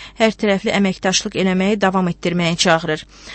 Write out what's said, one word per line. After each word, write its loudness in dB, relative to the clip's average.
hər 2
tərəfli 0
əməkdaşlıq -2
eləməyi 0
davam 2
etdirməyə -2
çağırır. 0